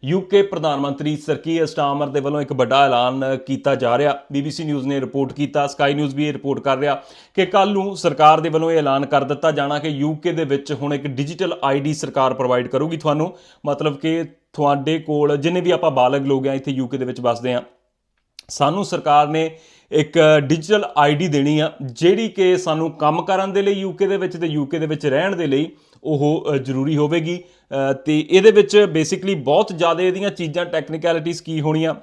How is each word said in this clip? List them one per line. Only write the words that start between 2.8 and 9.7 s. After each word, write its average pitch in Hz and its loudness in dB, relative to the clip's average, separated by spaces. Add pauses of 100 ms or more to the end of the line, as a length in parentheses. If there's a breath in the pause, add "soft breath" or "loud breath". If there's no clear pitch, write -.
ਐਲਾਨ 123 0 (220)
ਕੀਤਾ 135 0
ਜਾ 123 0
ਰਿਹਾ। 143 0 (140)
ਬੀ 139 -2
ਬੀ 147 -6
ਸੀ 160 -10
ਨਿਊਜ਼ 143 -4
ਨੇ 139 -2
ਰਿਪੋਰਟ 131 -4
ਕੀਤਾ, 143 -2
ਸਕਾਈ 143 0
ਨਿਊਜ਼ 143 -2
ਵੀ 147 -2
ਇਹ 147 -4
ਰਿਪੋਰਟ 131 -4
ਕਰ 135 0
ਰਿਹਾ 139 -2 (320 loud breath)
ਕਿ 185 2
ਕੱਲ੍ਹ 196 2
ਨੂੰ 196 -2
ਸਰਕਾਰ 156 6
ਦੇ 160 -2
ਵੱਲੋਂ 160 0
ਇਹ 165 2
ਐਲਾਨ 139 0
ਕਰ 139 2
ਦਿੱਤਾ 143 0
ਜਾਣਾ 147 -2